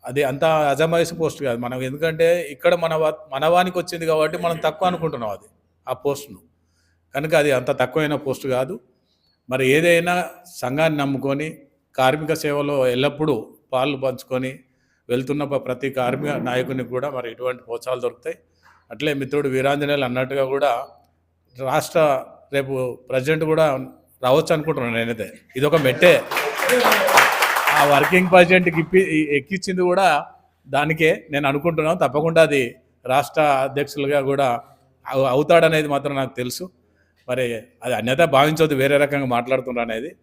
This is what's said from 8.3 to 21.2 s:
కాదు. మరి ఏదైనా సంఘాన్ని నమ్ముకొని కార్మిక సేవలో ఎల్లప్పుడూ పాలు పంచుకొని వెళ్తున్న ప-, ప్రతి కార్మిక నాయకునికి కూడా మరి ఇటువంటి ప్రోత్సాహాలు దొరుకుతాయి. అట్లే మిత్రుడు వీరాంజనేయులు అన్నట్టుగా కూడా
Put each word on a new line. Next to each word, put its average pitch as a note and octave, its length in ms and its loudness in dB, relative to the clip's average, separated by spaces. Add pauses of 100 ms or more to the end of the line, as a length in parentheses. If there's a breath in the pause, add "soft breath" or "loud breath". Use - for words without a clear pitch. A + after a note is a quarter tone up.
కాదు. C3+ 280 -2 (760)
మరి C3 180 0
ఏదైనా E3+ 480 4 (420)
సంఘాన్ని D3 420 0
నమ్ముకొని C#3 500 -2 (460)
కార్మిక D3+ 380 0
సేవలో C#3+ 420 -2 (120)
ఎల్లప్పుడూ C#3 480 0 (380)
పాలు C3+ 240 -2
పంచుకొని C3 540 -6 (580)
వెళ్తున్న C3+ 340 -4
ప-, C#3 220 -4
ప్రతి B2+ 240 -6
కార్మిక C3 420 -4 (160)
నాయకునికి B2+ 420 -4
కూడా B2+ 200 -6
మరి B2 220 -8
ఇటువంటి B2 320 -8
ప్రోత్సాహాలు A#2+ 380 -6
దొరుకుతాయి. B2 360 -8 (540 soft breath)
అట్లే D3 220 -4
మిత్రుడు C#3 360 -2
వీరాంజనేయులు C#3 560 0
అన్నట్టుగా C3 400 -2
కూడా C#3 260 0 (840)